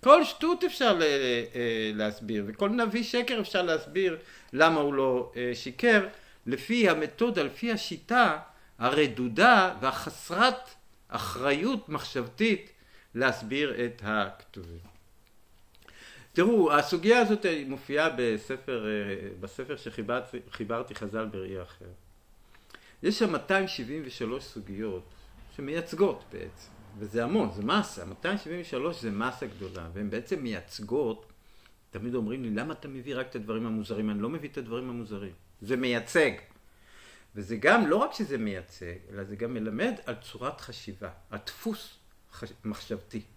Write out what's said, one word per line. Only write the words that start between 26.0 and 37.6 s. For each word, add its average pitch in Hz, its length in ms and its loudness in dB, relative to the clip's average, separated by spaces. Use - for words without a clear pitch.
בעצם, 82 380 -14
וזה 107 260 -2
המון, 151 280 2
זה 101 100 -8
מסה, 139 420 0
מאתיים 175 340 -4
שבעים 175 220 -10
ושלוש 165 420 -6
זה 113 80 -4
מסה 117 360 -4
גדולה, 92 460 -12
והן 101 180 -6
בעצם 131 320 -4
מייצגות. 110 840 -4
תמיד 117 240 -8
אומרים 123 280 -4
לי, 113 80 -6
"למה 120 220 -4
אתה - 160 -12
מביא 135 280 -8
רק 127 140 -4
את - 60 -10
הדברים 113 300 -4
המוזרים?" 107 440 -4
אני 104 120 -2
לא 113 60 -2
מביא 147 200 -8
את - 100 -10
הדברים 123 320 -8
המוזרים, 104 420 -10
זה 110 160 -2
מייצג. 123 540 2
וזה 104 200 -6
גם, 185 300 6